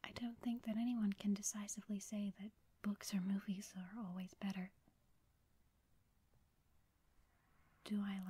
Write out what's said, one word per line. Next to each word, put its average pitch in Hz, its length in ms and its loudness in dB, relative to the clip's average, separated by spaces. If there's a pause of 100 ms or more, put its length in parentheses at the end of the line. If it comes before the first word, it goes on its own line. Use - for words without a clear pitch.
I - 100 -4
don't 233 260 -4
think 240 240 0
that 220 120 2
anyone 233 420 4
can 202 160 6
decisively 202 640 -2
say 208 420 -2
that 214 100 -8 (320)
books - 320 0
or 190 60 4
movies 196 560 0
are 185 280 -8
always 185 360 -6
better. 190 300 -2 (3250)
Do 208 160 2
I 196 180 0 (120)